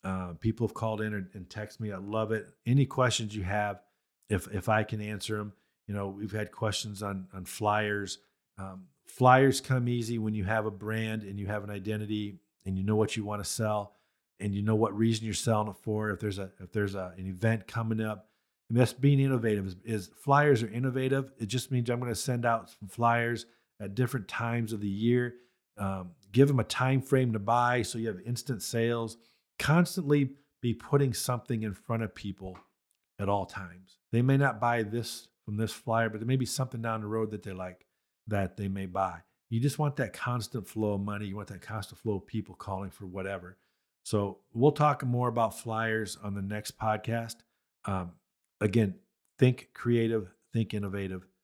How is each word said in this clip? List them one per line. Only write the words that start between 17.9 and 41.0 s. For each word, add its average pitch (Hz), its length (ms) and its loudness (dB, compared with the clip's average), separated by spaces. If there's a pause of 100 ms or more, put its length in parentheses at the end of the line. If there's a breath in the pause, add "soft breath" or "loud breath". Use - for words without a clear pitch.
up, 110 300 -6 (400)
and 117 80 2
that's 123 160 6
being 139 260 4
innovative 113 480 2
is, 92 160 -8
is 110 320 -4
flyers 139 480 4
are 110 60 -6
innovative. 131 680 -2
It 113 80 -4
just 120 240 -4
means 123 180 0
I'm 120 100 0
gonna 120 160 -4
send 120 300 -2
out 113 240 0
some - 180 -16
flyers 117 600 2 (340 soft breath)
at 104 140 -8
different 120 340 0
times 117 420 -2
of 110 80 -6
the 104 80 -2
year. 120 480 2 (420 loud breath)
Um, 95 340 -4 (200)
give 131 180 8
'em 135 100 4
a 110 40 2
time 131 380 0
frame 131 320 2
to 110 60 -2
buy 120 420 2
so - 160 -4
you 113 100 -2
have 95 180 -6
instant 120 360 -6
sales. 117 560 -2 (400 soft breath)
Constantly 147 800 4 (260 loud breath)
be 120 120 2
putting 139 400 2
something 120 500 -2
in 107 100 -2
front 113 300 -4
of 101 120 -6
people 95 420 -10 (600)
at 98 80 -2
all 98 180 2
times. 90 520 -16 (160)
They 117 80 4
may 135 160 6
not 127 240 2
buy 120 220 4
this 113 440 -6 (160)
from 104 140 -6
this 110 160 -2
flyer, 113 360 0
but 107 120 -8
there 113 60 -4
may 131 100 2
be 127 80 2
something 123 360 -4
down 113 200 -2
the 104 60 -6
road 107 240 0
that 104 120 -8
they 101 80 -8
like 92 340 -10 (420)
that 98 280 0
they 101 140 -4
may 95 160 -4
buy. 90 380 -2 (260)
You 113 100 0
just 135 180 0
want 147 200 0
that 123 160 -2
constant 117 520 -4
flow 107 280 0
of 101 80 -2